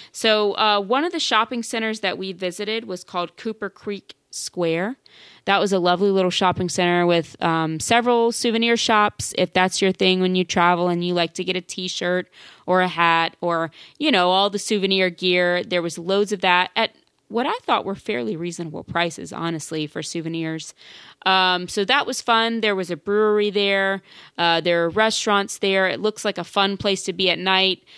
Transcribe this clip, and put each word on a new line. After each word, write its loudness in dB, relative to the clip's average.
So, 2
uh, 2
one 0
of -4
the -4
shopping 0
centers -4
that -2
we -8
visited -6
was -10
called -6
Cooper -8
Creek -12
Square. -2
That 4
was 2
a 4
lovely 2
little 2
shopping 0
center 2
with, 0
um, 0
several 2
souvenir 2
shops, 0
if 0
that's 2
your 4
thing 2
when 0
you 2
travel 2
and -2
you -2
like -2
to -6
get -4
a -4
t-shirt -4
or 4
a 2
hat 2
or, -2
you 0
know, 4
all 2
the -4
souvenir 0
gear. 0
There -2
was -6
loads 0
of -4
that 2
at -2
what -2
I -2
thought 0
were -6
fairly -6
reasonable -8
prices, -6
honestly, -6
for -10
souvenirs. -8
Um, 2
so -4
that 2
was -6
fun. 0
There 0
was -4
a -4
brewery 0
there. 0
Uh, 2
there 2
are -2
restaurants 2
there. 2
It -4
looks -2
like -2
a -6
fun 0
place -2
to -6
be 0
at -2
night. 0